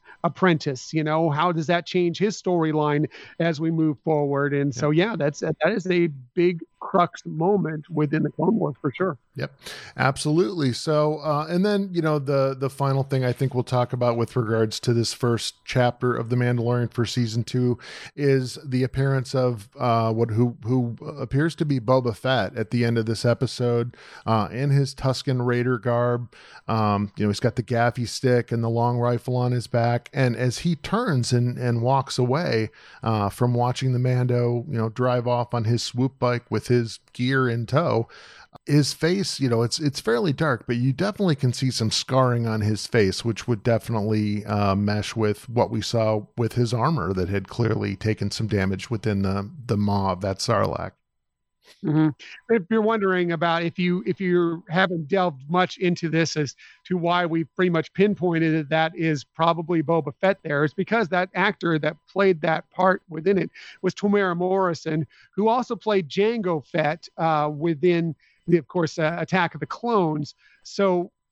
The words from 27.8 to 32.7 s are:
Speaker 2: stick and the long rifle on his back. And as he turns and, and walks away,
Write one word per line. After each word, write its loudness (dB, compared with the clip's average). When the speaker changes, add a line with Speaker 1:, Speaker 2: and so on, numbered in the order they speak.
Speaker 2:
stick 0
and -2
the -2
long 0
rifle 0
on 0
his -2
back. 0
And 2
as -2
he 0
turns -2
and, 0
and 0
walks 0
away, 0